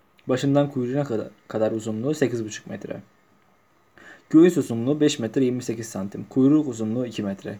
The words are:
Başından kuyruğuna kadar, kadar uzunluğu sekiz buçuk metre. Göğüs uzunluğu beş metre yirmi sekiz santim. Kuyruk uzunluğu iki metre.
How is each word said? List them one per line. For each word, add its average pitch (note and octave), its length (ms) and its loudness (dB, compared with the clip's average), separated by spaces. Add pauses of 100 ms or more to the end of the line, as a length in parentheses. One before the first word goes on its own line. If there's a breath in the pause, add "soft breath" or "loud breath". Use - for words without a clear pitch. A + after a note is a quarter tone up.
(280)
Başından C#3 420 2
kuyruğuna C3 340 -2
kadar, A2 240 -4 (200)
kadar A2 240 0
uzunluğu A2+ 420 -4
sekiz A#2+ 300 -2
buçuk - 220 -12
metre. - 340 -10 (1300 loud breath)
Göğüs F3 260 8
uzunluğu B2+ 440 0
beş D3 180 2
metre A#2 260 0
yirmi B2 180 0
sekiz A2+ 260 -8
santim. G2 400 -8
Kuyruk C#3 400 4
uzunluğu A2+ 380 -4
iki A2 160 -8
metre. G2+ 380 -6